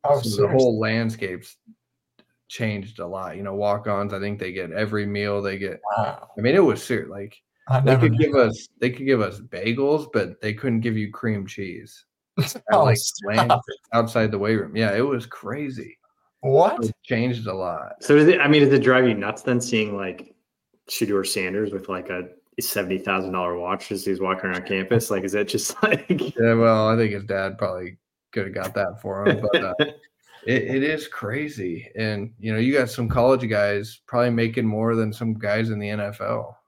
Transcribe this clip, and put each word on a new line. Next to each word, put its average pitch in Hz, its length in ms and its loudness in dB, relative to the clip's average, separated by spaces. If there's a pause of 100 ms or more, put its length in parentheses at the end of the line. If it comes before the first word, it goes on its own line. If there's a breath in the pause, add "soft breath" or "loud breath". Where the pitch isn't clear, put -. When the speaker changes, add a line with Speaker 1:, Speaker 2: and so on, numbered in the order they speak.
Speaker 1:
Oh, 143 160 4
Speaker 2:
So 117 80 -6
the 107 80 -4
Speaker 1:
seriously? 104 220 4
Speaker 2:
whole 120 200 4
landscape's 110 760 -4 (920)
changed 104 500 -6
a 87 80 -10
lot. 92 300 -10
You 98 60 -10
know, 98 120 -8
walk-ons, 104 580 -2
I 98 80 -6
think 101 180 -4
they 95 140 -6
get 90 200 -8
every 104 340 -2
meal 101 340 -2
they 98 180 -4
get. 95 220 -8 (160)
Speaker 1:
Wow. - 400 -4
Speaker 2:
I 104 40 -8
mean, 127 140 4
it 190 100 8
was 107 200 2
serious. 101 240 -2
Like, 101 320 -14 (280)
Speaker 1:
I 127 120 4
Speaker 2:
they 135 120 6
Speaker 1:
never 127 100 6
Speaker 2:
could 113 100 6
Speaker 1:
knew 113 60 2
Speaker 2:
give 143 160 4
Speaker 1:
that. 123 140 6
Speaker 2:
us, - 200 -6 (120)
they 123 100 2
could 135 160 -6
give 131 140 4
us 101 200 -4
bagels, 139 720 0
but 95 280 -2
they 107 120 -4
couldn't 113 280 -2
give 113 160 -2
you 104 140 -4
cream 104 360 -4
cheese - 580 -14 (180)
Speaker 1:
<laughs> - 160 -8
Speaker 2:
at, 202 240 -4 (100)
Speaker 1:
Oh, 175 120 6
Speaker 2:
like, 120 140 6
Speaker 1:
stop - 300 -8
Speaker 2:
land-, 120 240 2
Speaker 1:
it. - 240 -2 (160)
Speaker 2:
outside 113 380 2
the 104 80 -4
weight 107 180 2
room. 85 200 -4
Yeah, 107 180 2
it 110 60 2
was 131 260 -2
crazy. 131 720 -12 (420)
Speaker 1:
What? 139 440 4
Speaker 2:
It 110 180 -2
changed 120 440 -2
a 95 80 -4
lot. 87 400 -6 (100)
Speaker 3:
So 147 120 6
does 151 120 10
it, 180 120 6
I 143 80 4
mean, 151 140 8
does 135 100 6
it 139 100 6
drive 127 260 6
you 113 60 4
nuts 101 280 -6
then 123 200 0
seeing, 107 340 -2
like, 95 380 -10 (560)
Shedeur 98 360 -2
Sanders 98 460 -4
with, 95 160 -8
like, 92 220 -8
a 90 180 -8 (320)
seventy 95 380 -4
thousand 95 340 -2
dollar 87 260 -2
watch 92 320 -6
as 95 140 -6
he's 92 160 -2
walking 92 300 -2
around 90 160 -6
campus? 98 440 0
Like, 95 140 -2
is 95 80 -4
that 104 160 0
just, - 300 -4
<laughs> - 40 0
like - 280 0 (260)
Speaker 2:
Yeah, 117 160 4
well, 113 360 4
I 113 100 4
think 107 160 2
his 98 100 -8
dad 98 320 -4
probably 92 400 -6 (360)
coulda 95 180 -4
got 95 240 -6
that 98 260 -4
for 98 260 -4
him, 110 140 2
but, 104 240 0
uh, 95 140 -4
Speaker 3:
<laughs> - 680 -6
Speaker 2:
it, 123 180 2
it 135 180 -2
is 151 260 -4
crazy. 110 880 -8
And, 107 420 -4
you 110 140 -4
know, 107 60 0
you 127 160 2
got 127 160 2
some 117 180 -4
college 127 400 4
guys 104 580 0
probably 120 240 0
making 117 360 0
more 110 300 0
than 110 180 0
some 113 180 -4
guys 107 380 -2
in 104 80 -4
the 104 100 -4
N 107 120 -4
F 104 200 -6
L, 113 480 -6